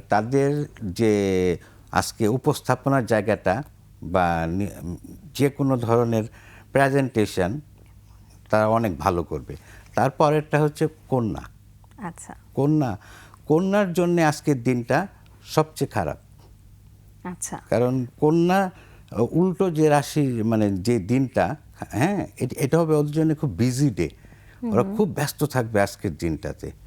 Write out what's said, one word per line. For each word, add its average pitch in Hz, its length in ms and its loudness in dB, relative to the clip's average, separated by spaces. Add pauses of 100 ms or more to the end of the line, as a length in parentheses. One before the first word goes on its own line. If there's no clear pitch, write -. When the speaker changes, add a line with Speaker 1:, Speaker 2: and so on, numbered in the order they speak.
Speaker 1:
তাদের 139 560 0 (180)
যে 107 300 2 (800)
আজকে 95 360 0
উপস্থাপনার 131 760 0
জায়গাটা 101 580 0 (400)
বা 85 460 0
নি-, 90 480 -6 (360)
যে 139 160 2
কোনো 135 280 -2
ধরনের 117 460 2 (480)
প্রেজেন্টেশন 131 880 0 (880)
তারা 107 180 2
অনেক 110 300 0
ভালো 85 260 0
করবে। 73 320 -10 (400)
তারপরেরটা 147 640 0
হচ্ছে 151 280 0 (200)
কন্যা। 107 360 -2 (540)
Speaker 2:
আচ্ছা। - 380 -16 (180)
Speaker 1:
কন্যা, 139 440 0 (480)
কন্যার 190 480 2
জন্যে 175 300 2
আজকের 147 400 0
দিনটা 127 440 0 (380)
সবচেয়ে - 440 -2
খারাপ। 78 280 -4 (1080)
Speaker 2:
আচ্ছা। 180 460 -12
Speaker 1:
কারণ 123 360 0 (140)
কন্যা, 175 520 2 (400)
আহ, 113 200 0
উল্টো 185 400 0
যে 156 180 4
রাশি, 139 540 0
মানে 107 340 2
যে 113 220 0
দিনটা, 113 560 0 (360)
হ্যাঁ, 160 360 -2 (100)
এট-, - 200 -4
এটা 151 220 2
হবে 156 160 2
ওদের 147 160 0
জন্য 156 240 2
খুব 147 140 -4
বিজি 123 400 2
ডে। 87 200 -2 (540)
ওরা 208 200 2
Speaker 2:
হুম। 196 140 -4
Speaker 1:
খুব 208 120 2
ব্যস্ত 135 340 -4
থাকবে 113 380 0
আজকের 95 360 -4
দিনটাতে। 73 540 -6 (160)